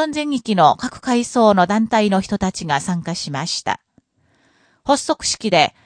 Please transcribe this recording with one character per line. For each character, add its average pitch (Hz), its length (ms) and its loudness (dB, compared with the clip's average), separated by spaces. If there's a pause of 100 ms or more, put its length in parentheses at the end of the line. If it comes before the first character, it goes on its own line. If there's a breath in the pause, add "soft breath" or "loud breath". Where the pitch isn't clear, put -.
村 311 100 -2
全 294 220 -4
域 226 200 -2
の 160 220 6
各 - 240 -10
階 240 240 0
層 226 300 4
の 180 120 4
団 214 220 0
体 214 220 2
の 190 100 2
人 196 180 -4
た 190 140 -2
ち - 140 -10
が 143 160 -2
参 175 220 -4
加 165 120 -6
し - 160 -10
ま 139 140 -6
し - 180 -8
た。 - 160 -4 (1080)
発 277 200 0
足 - 200 -4
式 - 240 -4
で、 160 240 2 (120)